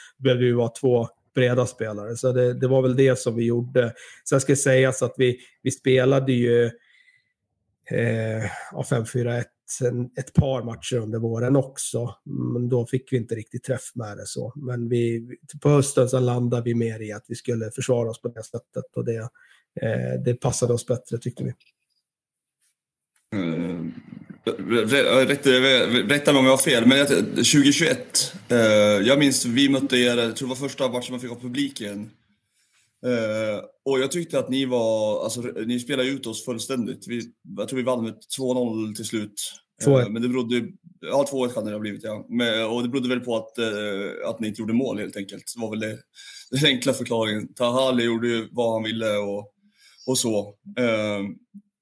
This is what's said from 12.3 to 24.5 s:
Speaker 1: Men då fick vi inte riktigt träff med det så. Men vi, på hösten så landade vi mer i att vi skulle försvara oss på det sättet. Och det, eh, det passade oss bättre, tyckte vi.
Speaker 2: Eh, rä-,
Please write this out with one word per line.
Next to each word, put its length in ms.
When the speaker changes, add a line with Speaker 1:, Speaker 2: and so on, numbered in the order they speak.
Speaker 1:
Men 160
då 160
fick 280
vi 40
inte 180
riktigt 280
träff 320
med 220
det 80
så. 300
Men 340
vi, 380
på 80
hösten 400
så 100
landade 440
vi 120
mer 260
i 100
att 160
vi 80
skulle 360
försvara 380
oss 120
på 60
det 160
sättet. 520
Och 100
det, 120
eh, 440
det 80
passade 400
oss 120
bättre, 320
tyckte 260
vi. 60
Speaker 2:
Eh, 500
rä-, 400